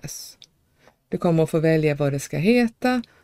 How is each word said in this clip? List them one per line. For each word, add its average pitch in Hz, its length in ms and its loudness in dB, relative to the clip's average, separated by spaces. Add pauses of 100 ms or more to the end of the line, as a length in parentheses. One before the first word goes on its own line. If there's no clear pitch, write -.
S. - 340 -18 (720)
Du 180 80 -6
kommer 165 260 2
att 156 60 -2
få 165 100 -2
välja 156 360 2
vad 143 180 -2
det 139 60 -4
ska - 180 -8
heta 240 640 0 (220)